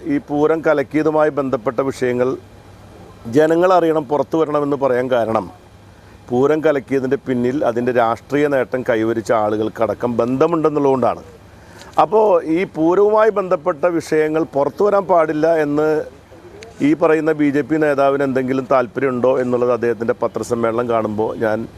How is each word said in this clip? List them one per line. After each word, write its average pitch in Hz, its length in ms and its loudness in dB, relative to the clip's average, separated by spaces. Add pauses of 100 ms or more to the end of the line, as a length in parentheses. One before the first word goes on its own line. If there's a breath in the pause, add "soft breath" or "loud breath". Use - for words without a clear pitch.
(140)
ഈ 143 40 0 (100)
പൂരം 147 380 0
കലക്കിയതുമായി 151 720 2
ബന്ധപ്പെട്ട 131 400 -2 (120)
വിഷയങ്ങൾ 123 380 -2 (1040)
ജനങ്ങൾ 165 400 4
അറിയണം, 160 340 2
പുറത്തു 143 300 -2
വരണമെന്ന് 147 420 0
പറയാൻ 127 300 0
കാരണം 110 340 0 (840 loud breath)
പൂരം 139 380 2
കലക്കിയതിൻ്റെ 131 520 0 (100)
പിന്നിൽ 127 280 0 (120)
അതിൻ്റെ 120 320 -2
രാഷ്ട്രീയ 117 520 0
നേട്ടം 127 360 -2
കൈവരിച്ച 113 420 -2 (140)
ആളുകൾക്കടക്കം 107 680 -2 (100)
ബന്ധമുണ്ടെന്നുള്ളതുകൊണ്ടാണ്. 135 1000 0 (800 loud breath)
അപ്പോൾ 214 240 2 (300)
ഈ - 20 0 (180)
പൂരവുമായി 202 600 2
ബന്ധപ്പെട്ട 175 460 -2 (120)
വിഷയങ്ങൾ 156 480 0 (120)
പുറത്തു 143 320 0
വരാൻ 196 220 0
പാടില്ല 156 380 2 (160)
എന്ന് 147 240 0 (1000)
ഈ - 20 4 (120)
പറയുന്ന 156 380 2
ബി 147 160 2
ജെ 147 120 0
പി 156 160 -2
നേതാവിന് 139 440 2
എന്തെങ്കിലും 131 360 -2 (100)
താല്പര്യമുണ്ടോ 127 580 0 (100)
എന്നുള്ളത് 123 360 0
അദ്ദേഹത്തിൻ്റെ 117 440 -2
പത്രസമ്മേളനം 117 680 -2
കാണുമ്പോൾ 110 380 -2 (140)
ഞാൻ 110 140 0 (200)